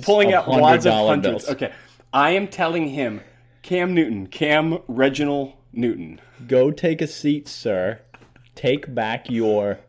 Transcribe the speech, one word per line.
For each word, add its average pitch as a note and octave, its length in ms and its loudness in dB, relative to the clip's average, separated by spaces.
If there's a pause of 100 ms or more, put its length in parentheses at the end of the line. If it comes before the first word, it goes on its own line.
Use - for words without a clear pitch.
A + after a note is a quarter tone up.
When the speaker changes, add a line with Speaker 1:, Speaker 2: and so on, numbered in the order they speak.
Speaker 1:
pulling G3+ 300 4
Speaker 2:
of F3 60 4
Speaker 1:
out - 80 -4
wads D3 360 4
of A2 80 4
Speaker 2:
hundred A2 60 2
dollar G#2+ 100 2
Speaker 1:
hundreds. G2 380 0
Speaker 2:
bills. C#3 100 -4
Speaker 1:
Okay. - 160 -6 (400)
I C#3+ 200 2
am G3 160 0
telling E3+ 400 -2
him, B2+ 320 -6 (420)
"Cam F3+ 320 -2
Newton, A2+ 320 0
Cam D#3 520 0 (100)
Reginald C#3 640 0 (200)
Newton." F#2 460 -4 (300)
Speaker 2:
Go B2+ 220 4
take D#3+ 320 -2
a D#3 40 -4
seat, D3 400 -4
sir. G2+ 540 -4 (540)
Take C#3+ 400 -2
back A2+ 360 -6
your G#2 580 0